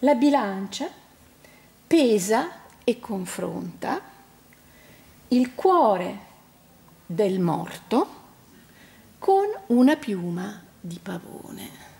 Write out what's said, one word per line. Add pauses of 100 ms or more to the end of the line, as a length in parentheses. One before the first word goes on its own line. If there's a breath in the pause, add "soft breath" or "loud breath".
La
bilancia (960 soft breath)
pesa (340)
e
confronta (1300 soft breath)
il
cuore (880)
del
morto (960 soft breath)
con (220)
una
piuma (160)
di
pavone.